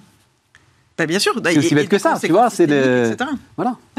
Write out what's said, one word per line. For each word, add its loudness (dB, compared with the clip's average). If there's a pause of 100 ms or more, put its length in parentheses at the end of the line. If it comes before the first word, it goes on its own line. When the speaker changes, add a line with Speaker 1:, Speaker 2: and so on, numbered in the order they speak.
(1000)
Speaker 1:
Bah, -2
bien -2
sûr. 0 (100)
Speaker 2:
C'est 2
aussi 2
Speaker 1:
Et, 2
Speaker 2:
bête 2
Speaker 1:
et -6
Speaker 2:
que 2
Speaker 1:
des 0
Speaker 2:
ça, 0
tu 0
Speaker 1:
conséquences 0
Speaker 2:
vois, 4
c'est 0
de 0
Speaker 1:
systémiques, 2
et 0
cetera. -6 (260)
Speaker 2:
Voilà. -4 (220)